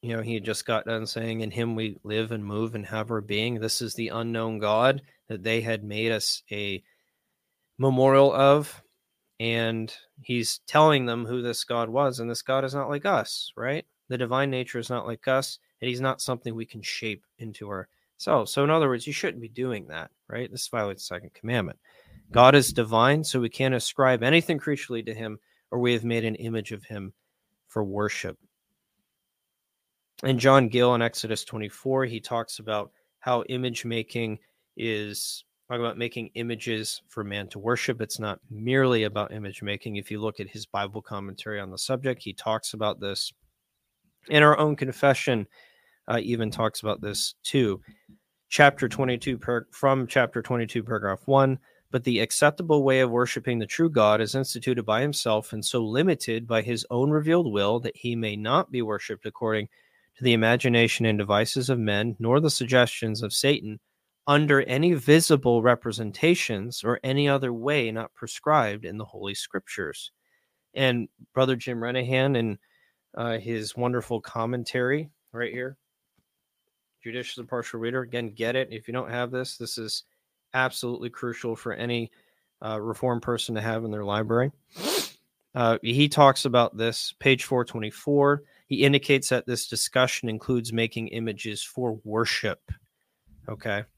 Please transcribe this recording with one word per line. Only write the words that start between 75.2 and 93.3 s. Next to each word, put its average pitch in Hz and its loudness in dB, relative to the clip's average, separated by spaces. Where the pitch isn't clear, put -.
right 117 -6
here, 127 -10
Judicious 123 -10
Impartial 120 -8
Reader, 123 -2
again, 117 -8
get 113 -2
it. 131 0
If 110 -12
you 117 -10
don't 123 -6
have 123 -4
this, 127 -6
this - -10
is 110 -8
absolutely 127 -2
crucial 117 -6
for 117 -8
any, 117 -4
uh, 110 -6
Reformed 117 -2
person 117 -4
to 107 -4
have 113 -4
in 110 -6
their 104 -6
library. 110 0
Uh, 117 2
he 135 4
talks 143 6
about 120 4
this, 113 -4
page 135 4
four 123 0
twenty-four. 143 0
He 127 0
indicates 139 4
that 127 0
this 123 -4
discussion - 0
includes 117 -2
making 113 -2
images 110 -8
for 117 -6
worship. 107 -2